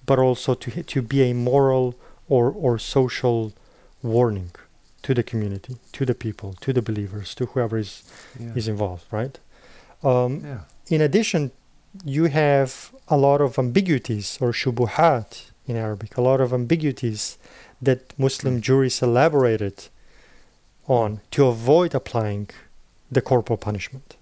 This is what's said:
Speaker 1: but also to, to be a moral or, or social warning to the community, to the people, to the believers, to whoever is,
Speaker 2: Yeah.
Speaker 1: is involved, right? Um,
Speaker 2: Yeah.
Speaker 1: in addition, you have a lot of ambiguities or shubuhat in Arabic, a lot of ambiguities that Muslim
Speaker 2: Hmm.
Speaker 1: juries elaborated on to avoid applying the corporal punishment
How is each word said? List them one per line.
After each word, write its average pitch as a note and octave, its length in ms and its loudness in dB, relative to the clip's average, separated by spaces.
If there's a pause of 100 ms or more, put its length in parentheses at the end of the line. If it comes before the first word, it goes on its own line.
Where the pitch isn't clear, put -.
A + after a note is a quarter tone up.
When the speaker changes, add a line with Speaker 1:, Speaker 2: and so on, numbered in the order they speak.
Speaker 1:
but C3+ 140 2
also C3 360 2
to, D#3 280 -8
to - 180 -4
be C3+ 220 2
a B2 100 2
moral B2+ 600 2 (320)
or, B2 240 4
or C#3 280 0
social A#2+ 760 0 (480)
warning A2 500 0 (520)
to C3+ 100 -2
the A#2+ 100 0
community, G#2 520 -6 (160)
to - 140 -4
the B2 100 -2
people, G#2 460 -10
to C3+ 100 -4
the B2 100 0
believers, G#2 540 -6
to B2+ 120 -4
whoever A2+ 300 -2
is, G#2 260 -8 (360)
Speaker 2:
Yeah. A#2 160 -12
Speaker 1:
is A2 140 -4
involved, G2+ 420 -4
right? A#2 260 -6 (640)
Um, B2+ 440 0
Speaker 2:
Yeah. C3+ 140 -12 (280)
Speaker 1:
in D#3 140 2
addition, D#3 500 0 (540)
you D3 200 0
have C#3 680 0 (180)
a D#3 80 4
lot C#3 240 4
of C#3 180 0
ambiguities B2+ 840 -2
or A#2+ 120 0
shubuhat B2 1000 0 (160)
in A#2+ 80 -6
Arabic, A2 420 -6
a B2 40 0
lot C3 180 4
of B2 140 0
ambiguities B2 840 -2 (440)
that B2+ 360 0
Muslim C3+ 380 0
Speaker 2:
Hmm. A#2 60 -2
Speaker 1:
juries C3 400 2
elaborated A#2+ 880 2 (1000)
on A2 320 2 (120)
to C#3 160 4
avoid C3 460 2
applying G#2 560 -4 (640)
the B2+ 100 2
corporal A#2 360 0
punishment - 640 -8